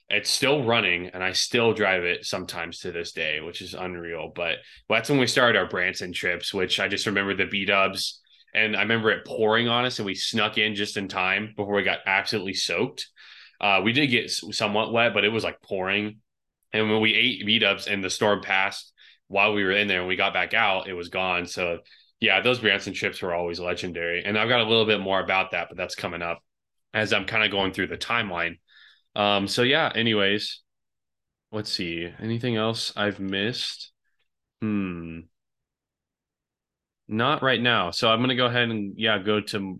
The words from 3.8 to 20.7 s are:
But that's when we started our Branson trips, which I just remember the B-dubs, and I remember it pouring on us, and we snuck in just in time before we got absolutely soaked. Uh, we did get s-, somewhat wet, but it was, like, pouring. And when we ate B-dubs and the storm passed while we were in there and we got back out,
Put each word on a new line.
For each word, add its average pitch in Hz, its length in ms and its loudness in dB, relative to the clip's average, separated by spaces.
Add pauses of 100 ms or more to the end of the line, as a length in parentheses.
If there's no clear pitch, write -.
But 85 240 -4 (280)
that's 110 220 0
when 143 100 4
we 123 80 4
started 120 320 4
our 90 80 2
Branson 90 460 -4
trips, 87 400 -4
which 92 280 0
I 95 80 0
just 98 180 -4
remember 98 280 0
the 92 120 0
B-dubs, 98 760 0 (320)
and 107 240 0
I 98 60 2
remember 110 280 2
it 92 140 0
pouring 113 440 2
on 120 180 2
us, 120 140 -4
and 107 40 -4
we 98 100 -4
snuck 107 440 0
in 107 160 2
just 104 240 -4
in 101 100 -4
time 98 480 -2
before 101 180 -2
we 101 80 2
got 90 220 0
absolutely 98 480 0
soaked. - 560 -4 (500)
Uh, 98 240 4
we 117 120 2
did 147 140 4
get 117 160 2
s-, - 260 -4
somewhat 107 420 0
wet, 117 220 2
but 101 100 2
it 104 60 4
was, 110 140 0
like, - 180 -6
pouring. 104 560 -4 (560)
And 107 160 2
when 110 100 2
we 110 140 2
ate 107 320 0
B-dubs 101 400 2
and 101 180 -2
the 90 60 -4
storm 101 320 2
passed 98 500 -2 (360)
while 101 260 2
we 101 100 2
were 95 80 2
in 104 160 2
there 92 120 0
and 90 80 -2
we 92 80 -2
got 95 180 0
back 90 180 -2
out, 98 360 2